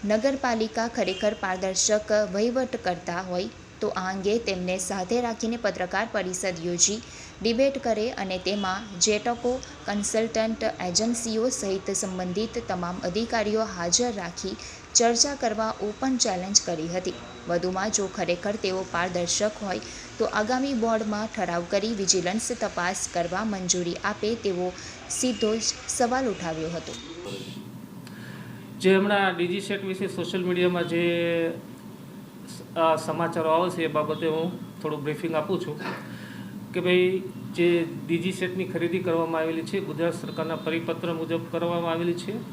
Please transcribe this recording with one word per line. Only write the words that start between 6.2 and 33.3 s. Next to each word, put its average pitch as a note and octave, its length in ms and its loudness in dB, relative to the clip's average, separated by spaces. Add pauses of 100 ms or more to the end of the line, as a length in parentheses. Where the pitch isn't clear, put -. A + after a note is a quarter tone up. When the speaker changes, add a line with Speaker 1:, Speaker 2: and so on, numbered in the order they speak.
Speaker 1:
યોજી F3 360 2 (420)
ડિબેટ C4 360 4
કરે A3 320 2
અને F#3+ 280 -2
તેમાં G3 600 -2
જેટકો A#3+ 640 2 (260)
કન્સલ્ટન્ટ A3 760 0 (180)
એજન્સીઓ A3 680 2
સહિત G3 420 -2
સંબંધિત F#3+ 760 -2
તમામ F3+ 360 -2
અધિકારીઓ A3 600 0
હાજર F#3+ 520 0
રાખી F3+ 400 -6 (380)
ચર્ચા A#3 400 6
કરવા A3 480 0
ઓપન B3 340 0
ચેલેન્જ G3 500 2
કરી E3 220 -2
હતી. F3+ 240 0 (360)
વધુમાં F#3 420 2
જો G3 160 2
ખરેખર F3+ 500 0
તેઓ F#3 340 0
પારદર્શક F3 600 2 (120)
હોય F#3+ 180 -2 (380)
તો A3 60 2
આગામી B3+ 500 0
બોર્ડમાં A3 640 2
ઠરાવ F3 340 0
કરી G#3 240 2
વિજિલન્સ G3 580 2
તપાસ F#3+ 600 -2
કરવા F3 300 0
મંજૂરી F3+ 600 0
આપે G#3 300 0
તેવો F3+ 380 0 (380)
સીધો A3+ 460 2
જ A3+ 40 -2 (280)
સવાલ B3+ 380 2
ઉઠાવ્યો E3 420 -2
હતો. E3+ 240 -6 (1900)
Speaker 2:
જે F#3+ 160 8
હમણાં G3 400 4
ડી F3 100 2
જી F#3+ 140 0
સેટ G3 240 -4
વિશે F#3+ 220 -2
સોશિયલ F3+ 380 -2
મીડિયામાં F3+ 440 2
જે, E3+ 140 2 (1700)
અ, D#3+ 200 6
સમાચારો E3 540 0